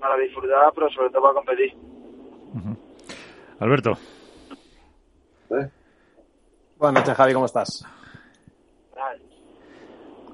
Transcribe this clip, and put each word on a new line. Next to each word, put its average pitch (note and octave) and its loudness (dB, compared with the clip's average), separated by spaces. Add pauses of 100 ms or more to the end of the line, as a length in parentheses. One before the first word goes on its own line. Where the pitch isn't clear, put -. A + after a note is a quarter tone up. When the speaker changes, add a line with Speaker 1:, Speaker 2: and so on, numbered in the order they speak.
Speaker 1:
para C3+ -2
disfrutar, C3 2
pero D#3 0
sobre B2+ -2
todo C3 0
para C3+ 4
competir. C3 -2 (840)
Speaker 2:
Ujú. G#2 -10 (840)
Alberto. A#2 0 (1600)
Speaker 3:
¿Eh? C#3 -4 (1120)
Buenas C3+ 2
noches, C3 0
Javi, C3 4
¿cómo B2+ 0
estás? - -6 (1080)
Speaker 1:
Tal. C3+ -10 (1120)